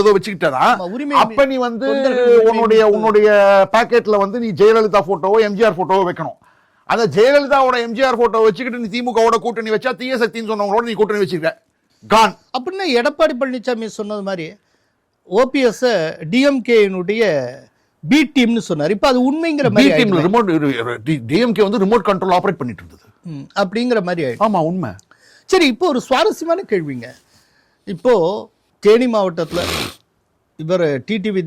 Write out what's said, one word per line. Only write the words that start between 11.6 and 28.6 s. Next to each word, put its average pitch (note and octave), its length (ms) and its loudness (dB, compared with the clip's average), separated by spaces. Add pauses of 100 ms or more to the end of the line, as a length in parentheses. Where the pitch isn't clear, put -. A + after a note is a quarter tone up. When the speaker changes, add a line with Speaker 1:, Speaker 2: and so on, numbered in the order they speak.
Speaker 1:
கான். G#3+ 220 4 (200)
Speaker 2:
அப்படின்னா F#4 300 -6 (140)
எடப்பாடி D#4 420 0
பழனிசாமி B3 460 -6 (120)
சொன்னது G#3 300 -8
மாதிரி F3 180 -8 (920)
ஓ B3 60 4 (100)
பி C#4 160 0
எஸ் A#3 160 -4 (480)
டி B3+ 160 2
எம் C#4 100 0 (100)
கேனுடைய G3+ 540 2 (840)
பி C#4 100 4 (160)
டீம்னு A#3 340 2
சொன்னாரு. D3+ 200 -2
இப்ப G#3 180 0
அது B3+ 120 2 (120)
உண்மைங்கிற D4+ 360 -2
Speaker 1:
பி G3+ 80 0
Speaker 2:
மாதிரி C4+ 160 6
Speaker 1:
டீம்ல A3 240 2
Speaker 2:
ஆயிடுமே. D3+ 100 0
Speaker 1:
ரிமோட், G#3 300 2
இரு, D3 140 0 (120)
இரு, A#2+ 120 -6 (100)
டி-, C#3+ 220 -4
டி C3+ 140 -2
எம் A#3 140 0
கே G3 140 2
வந்து G#3 180 -2
ரிமோட் G#3 240 0
கண்ட்ரோல் F#3+ 280 0
ஆப்ரேட் F#3 240 -2
பண்ணிட்டு A#2 220 -8
இருந்தது. - 220 -20 (180)
Speaker 2:
ம், D3 220 -14 (100)
அப்படிங்கிற A3 480 -2
மாதிரி F3 240 -4
ஆயிடுச்சு. B2 200 -2
Speaker 1:
ஆமா, G3 220 0
உண்மை. F3 200 -4 (600)
Speaker 2:
சரி, F#4 160 4
இப்போ C4+ 220 -2
ஒரு C4 140 -2
சுவாரஸ்யமான E4 680 -2
கேள்விங்க. C#3 380 -6 (800)
இப்போ G3+ 260 -2 (680)